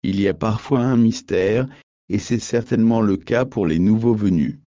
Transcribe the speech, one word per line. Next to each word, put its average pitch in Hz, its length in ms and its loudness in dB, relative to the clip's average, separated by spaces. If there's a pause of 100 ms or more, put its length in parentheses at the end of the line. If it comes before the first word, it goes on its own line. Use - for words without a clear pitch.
Il 98 160 -2
y 98 80 0
a 92 60 0
parfois 113 480 -2
un 123 160 2
mystère, 113 680 0 (420)
et 98 100 -2
c'est 117 200 -4
certainement 113 640 0
le 101 160 2
cas 120 280 -2
pour 110 200 -4
les 80 140 0
nouveaux 110 360 2
venus. 98 440 0 (120)